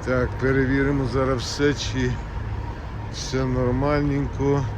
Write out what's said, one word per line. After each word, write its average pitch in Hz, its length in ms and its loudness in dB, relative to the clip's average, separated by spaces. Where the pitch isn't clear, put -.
Так, 123 240 2
перевіримо 135 840 2
зараз 131 280 2
все, 143 320 0
чи - 380 -2
все 131 320 -2
нормальненько. 139 1160 2